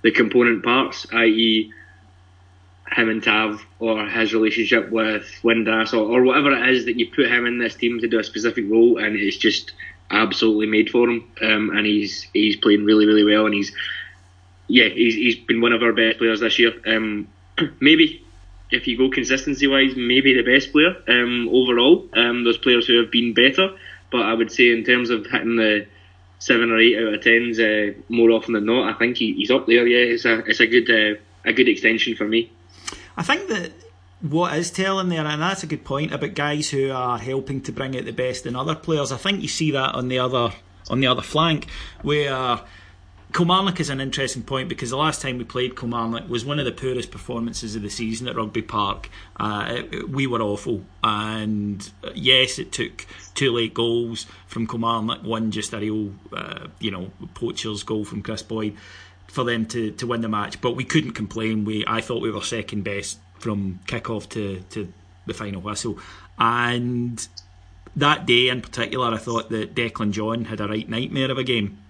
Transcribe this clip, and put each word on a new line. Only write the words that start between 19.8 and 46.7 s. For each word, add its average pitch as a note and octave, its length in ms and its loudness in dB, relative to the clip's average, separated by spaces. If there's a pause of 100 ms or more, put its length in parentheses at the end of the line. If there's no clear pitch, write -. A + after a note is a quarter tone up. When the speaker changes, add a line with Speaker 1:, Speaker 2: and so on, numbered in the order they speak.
Speaker 1:
maybe B2+ 400 4
the A#2 80 4
best B2+ 280 4
player, E3+ 240 4 (120)
um, A#2+ 440 2
overall. B2 640 6
Um, A#2+ 300 2
there's A#2 140 2
players B2 280 4
who A#2+ 160 4
have G#2+ 100 -2
been A#2+ 220 2
better, C#3 420 4 (360)
but B2 100 0
I A2+ 120 0
would A2+ 180 0
say A#2+ 200 6
in A2+ 120 0
terms B2 260 2
of A2 160 -2
hitting A#2 300 -2
the G#2+ 320 2 (500)
seven A#2 320 2
or A2+ 100 2
eight A2+ 180 6
out A2 180 0
of G#2 60 -8
tens, A#2 380 4
uh, G#2+ 340 2 (160)
more A#2 220 6
often A2+ 220 0
than G#2 120 0
not, A2+ 280 0
I - 40 -10
think A#2+ 200 0
he, G#2+ 160 0
he's G#2 160 -4
up C3 160 2
there. A#2+ 220 6
Yeah, A#2+ 260 4
it's A#2 120 -4
a, A2+ 140 2
it's A2 200 -2
a A#2 80 4
good, A#2 220 4
uh, G#2+ 300 2 (240)
a A2+ 100 -2
good B2 140 4
extension A2+ 480 0
for G#2+ 120 -4
me. A2+ 240 -2 (640)
Speaker 2:
I F3+ 60 -4
think F#4 260 -2
that F#3+ 220 -6 (500)
what D3+ 360 -2
is F3 140 -4
telling F#3+ 380 -2
there, D#3+ 160 -2
and D3+ 160 -4
that's F#3+ 220 -2
a D#3+ 40 -12
good D3+ 180 -8
point C#3+ 280 -4
about - 200 -6
guys D3 360 -2
who C3+ 220 -2
are B2 260 -2
helping C3 440 -6
to C#3 100 -8
bring C3+ 260 -6
out - 80 -8
the A2 60 -10
best B2+ 340 -4
in A#2+ 100 -6
other D3 200 -4
players. D3+ 360 -2
I B2+ 60 -6
think G3 240 -2
you C3 60 -8
see D#3 240 -2
that C3+ 240 -2
on B2+ 120 -4
the B2+ 120 -2
other, B2 320 0 (380)
on B2+ 100 0
the C3+ 80 2
other B2 140 0
flank, D#3 460 0 (340)
where C3 580 -2 (760)
Kilmarnock F3+ 460 2
is C#3+ 100 -2
an C3+ 120 -6
interesting C3 420 -4
point, C3 240 -6
because C3 220 -8
the C3 80 -4
last D3+ 240 -2
time B2+ 160 -6
we A#2+ 60 -8
played B2 340 -6
Kilmarnock A#2 520 -6
was A#2 140 -4
one D3 160 -4
of C3+ 60 -4
the A#2 60 -2